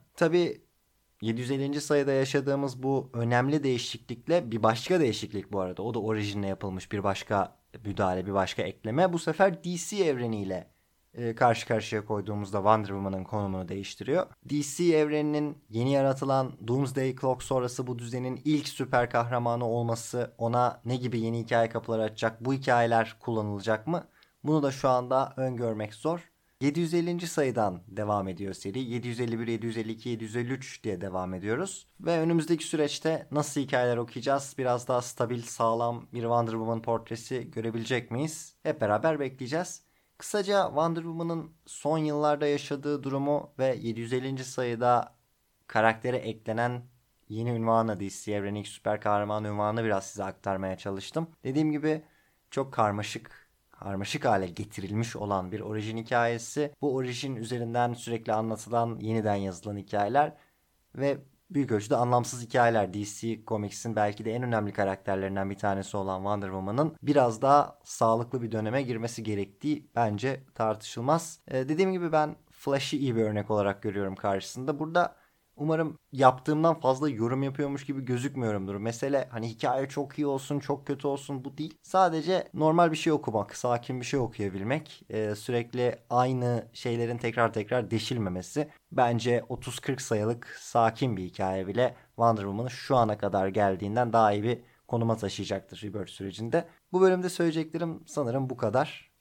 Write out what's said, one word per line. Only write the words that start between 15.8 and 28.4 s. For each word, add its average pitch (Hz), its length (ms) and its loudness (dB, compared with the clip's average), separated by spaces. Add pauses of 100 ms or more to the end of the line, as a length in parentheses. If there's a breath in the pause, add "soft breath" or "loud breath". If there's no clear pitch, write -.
yaratılan 135 760 2
Doomsday 131 480 0
Clock 131 280 0
sonrası 123 440 -2
bu 123 120 -4
düzenin 123 460 -6
ilk 147 220 2
süper 127 420 0
kahramanı 120 560 0
olması 117 720 -2
ona 120 480 2
ne 123 100 -2
gibi 123 240 -2
yeni 113 200 -2
hikaye 117 300 2
kapıları 113 340 -2
açacak? 113 420 -4
Bu 131 80 2
hikayeler 120 640 2
kullanılacak 107 680 -2
mı? 170 200 -2 (360 soft breath)
Bunu 151 200 2
da 139 80 2
şu 135 180 0
anda 127 480 2
öngörmek 117 560 -2
zor. 165 380 -4 (300)
Yedi 143 180 2
yüz 165 140 0
ellinci 175 340 0
sayıdan 110 600 0
devam 104 400 0
ediyor 95 260 -6